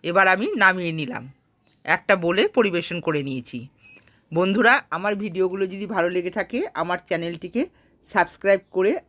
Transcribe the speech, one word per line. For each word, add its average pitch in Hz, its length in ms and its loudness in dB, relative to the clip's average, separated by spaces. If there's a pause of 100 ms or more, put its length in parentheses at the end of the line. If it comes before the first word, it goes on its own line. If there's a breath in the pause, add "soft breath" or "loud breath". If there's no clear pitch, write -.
এবার 180 240 4
আমি 190 180 2 (100)
নামিয়ে 185 360 2
নিলাম, 156 320 -6 (600)
একটা 175 320 0
বোলে 175 320 0
পরিবেশন 175 520 -2
করে 151 220 -2
নিয়েছি। 131 380 -8 (720 soft breath)
বন্ধুরা, 196 420 4 (160)
আমার 190 240 -2
ভিডিওগুলো 190 520 -2
যদি 196 200 -8
ভালো 180 220 0
লেগে 180 220 -2
থাকে, 214 280 -6 (160)
আমার 175 320 -4
চ্যানেলটিকে 170 560 -6 (460 soft breath)
সাবস্ক্রাইব 196 600 2
করে 190 220 2 (160)